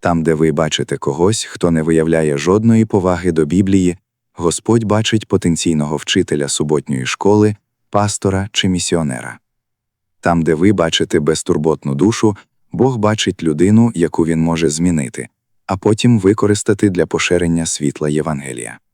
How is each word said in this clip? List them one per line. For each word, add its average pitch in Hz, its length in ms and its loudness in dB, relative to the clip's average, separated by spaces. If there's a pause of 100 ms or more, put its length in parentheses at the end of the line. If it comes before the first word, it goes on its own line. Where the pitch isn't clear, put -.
Там, 85 220 0
де 80 120 2
ви 78 180 2
бачите 73 440 -2
когось, 85 480 -2
хто - 260 -4
не 80 120 0
виявляє 80 560 0
жодної 110 460 2
поваги 90 480 0
до 80 120 2
Біблії, 92 540 2 (340)
Господь 107 520 0
бачить 107 440 -2
потенційного 78 680 -2
вчителя 76 520 -2
суботньої 69 580 -2
школи, 104 500 2 (340)
пастора 101 600 -2
чи - 160 -2
місіонера. 76 720 -4 (840)
Там, 85 220 0
де 80 120 2
ви 90 180 2
бачите 85 480 0
безтурботну 76 720 -2
душу, 104 420 0 (360)
Бог 127 240 0
бачить 104 460 -2
людину, 98 520 4
яку 82 320 0
він 80 140 0
може 82 280 0
змінити, 73 600 -2 (380)
а 95 100 -2
потім 110 420 2
використати 101 720 2
для 87 160 0
поширення 85 600 0
світла 73 420 -4
Євангелія. 69 680 -6 (160)